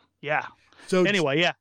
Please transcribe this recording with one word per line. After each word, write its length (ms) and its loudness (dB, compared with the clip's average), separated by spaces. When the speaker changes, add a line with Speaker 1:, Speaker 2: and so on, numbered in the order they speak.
Speaker 1:
Yeah. 240 -4
Speaker 2:
So 180 2
Speaker 1:
Anyway, 340 0
yeah. 220 2